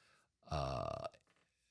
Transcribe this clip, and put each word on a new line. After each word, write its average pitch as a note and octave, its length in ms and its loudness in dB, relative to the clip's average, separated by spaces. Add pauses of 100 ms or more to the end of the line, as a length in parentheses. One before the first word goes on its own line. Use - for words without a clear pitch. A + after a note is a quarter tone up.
(500)
uh, B1 540 0 (680)